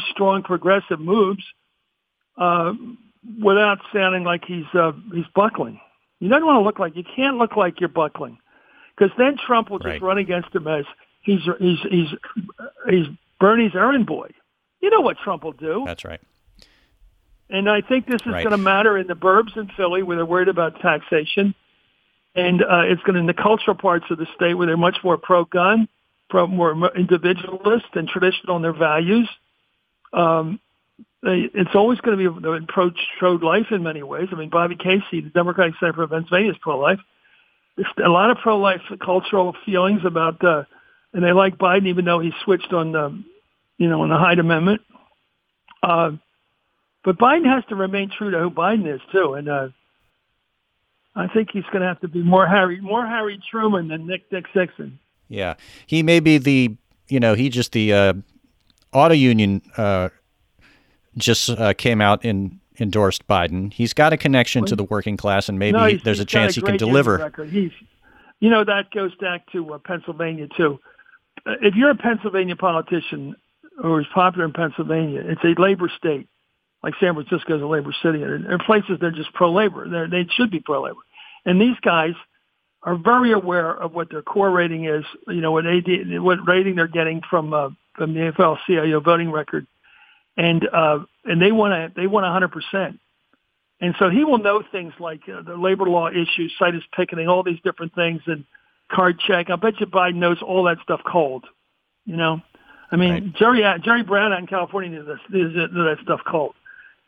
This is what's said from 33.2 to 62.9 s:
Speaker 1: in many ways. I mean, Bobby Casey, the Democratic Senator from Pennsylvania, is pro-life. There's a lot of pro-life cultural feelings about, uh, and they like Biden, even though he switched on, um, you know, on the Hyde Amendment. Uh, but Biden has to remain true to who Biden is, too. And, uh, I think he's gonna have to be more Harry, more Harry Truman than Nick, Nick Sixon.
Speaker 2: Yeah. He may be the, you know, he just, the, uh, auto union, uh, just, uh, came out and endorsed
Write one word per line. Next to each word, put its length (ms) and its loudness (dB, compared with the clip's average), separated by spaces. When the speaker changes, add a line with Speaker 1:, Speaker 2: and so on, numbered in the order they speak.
Speaker 1:
in 120 -2
many 180 -6
ways. 300 -8
I 40 -10
mean, 140 -10
Bobby 260 0
Casey, 460 -2
the 80 -12
Democratic 500 0
Senator 140 0
from 160 -4
Pennsylvania, 440 0
is 40 -18
pro-life. 420 0
There's 120 -4
a 60 4
lot 220 4
of 80 -2
pro-life 420 0
cultural 540 0
feelings 420 0
about, 380 -2
uh, 200 2
and 100 0
they 80 4
like 260 4
Biden, 300 2
even 180 0
though 140 2
he 140 -4
switched 300 -2
on, 220 -2
um, 300 -6
you 100 2
know, 140 0
on 80 0
the 80 2
Hyde 220 4
Amendment. 420 2
Uh, 300 0
but 140 0
Biden 280 4
has 240 2
to 60 -8
remain 340 -4
true 200 -8
to 100 -2
who 120 -2
Biden 340 0
is, 160 -8
too. 220 2
And, 140 -10
uh, 220 -4
I 120 -4
think 240 0
he's 200 -6
gonna 160 -2
have 140 -6
to 60 -8
be 140 -6
more 240 6
Harry, 360 2
more 240 -2
Harry 340 -6
Truman 380 0
than 180 -8
Nick, 260 -10
Nick 220 -8
Sixon. 460 -4
Speaker 2:
Yeah. 260 -6
He 160 2
may 160 6
be 180 6
the, 380 2
you 120 0
know, 140 4
he 160 2
just, 220 -2
the, 220 2
uh, 200 6
auto 240 6
union, 460 4
uh, 320 0
just, 340 0
uh, 240 2
came 280 0
out 240 4
and 340 -4
endorsed 480 0